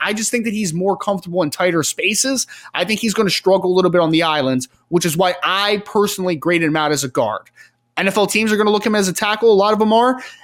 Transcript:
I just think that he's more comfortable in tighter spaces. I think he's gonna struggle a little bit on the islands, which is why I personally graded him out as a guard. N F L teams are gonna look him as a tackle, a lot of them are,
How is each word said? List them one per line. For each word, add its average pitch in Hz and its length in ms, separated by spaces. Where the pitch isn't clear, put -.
I 185 120
just 214 180
think 233 140
that 226 80
he's 202 200
more 185 240
comfortable 180 460
in 147 80
tighter 170 320
spaces. 254 640
I 175 120
think 208 160
he's 226 140
gonna 208 160
struggle 185 420
a - 20
little 180 160
bit 175 100
on 160 120
the 160 100
islands, 131 460
which 170 160
is 156 120
why 180 260
I 202 420
personally 196 520
graded 165 320
him 151 80
out 151 160
as 139 100
a 139 60
guard. 107 420
N 180 120
F 196 100
L 202 80
teams 214 260
are 208 60
gonna 214 120
look 208 140
him 220 100
as 202 140
a 180 60
tackle, 214 360
a 214 40
lot 202 180
of 214 60
them 214 120
are, 247 320